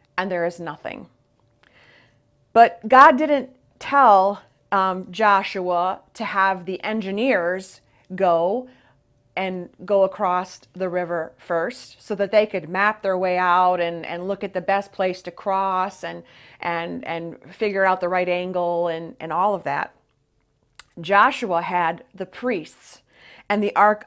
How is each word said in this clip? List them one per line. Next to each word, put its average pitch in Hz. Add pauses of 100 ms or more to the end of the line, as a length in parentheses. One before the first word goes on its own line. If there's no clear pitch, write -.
(180)
and 185
there 175
is 175
nothing. - (1500)
But 226
God 262
didn't 294 (280)
tell, 202 (300)
um, 190
Joshua 185 (140)
to -
have 190
the 185
engineers 190 (340)
go 185 (640)
and 185 (140)
go 196
across 190 (140)
the 185
river 170
first -
so -
that 196
they 214
could 180
map 202
their 190
way 180
out 180
and, 170
and 175
look 196
at 196
the 185
best 196
place 185
to 180
cross 190
and, 170 (380)
and, 170
and 165 (140)
figure 196
out 185
the 180
right 180
angle 175
and, 165
and 160
all 196
of 170
that. 147 (1080)
Joshua 196
had 175 (100)
the 185
priests - (480)
and 208
the 202
Ark 208